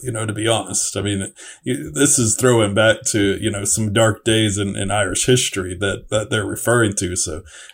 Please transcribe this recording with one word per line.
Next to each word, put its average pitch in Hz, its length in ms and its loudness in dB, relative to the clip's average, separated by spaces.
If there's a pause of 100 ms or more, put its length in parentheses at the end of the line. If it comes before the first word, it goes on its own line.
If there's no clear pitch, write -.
you 127 80 -6
know, 110 140 -4
to 107 80 -4
be 107 160 -2
honest. 101 480 -2
I 101 40 -4
mean, 98 300 -4 (320)
you, 143 260 -6
this 143 300 2
is 110 160 2
throwing 117 380 4
back 110 380 4
to, 98 280 2
you 107 100 -2
know, 101 140 -6
some 107 300 -2
dark 113 320 2
days 110 320 2
in, 98 180 -4
in 98 160 -4
Irish 98 360 -2
history 95 500 0
that, 98 320 -4
that 110 200 -2
they're 107 160 -2
referring 113 500 2
to. 87 200 -4
So, 80 280 -6 (300)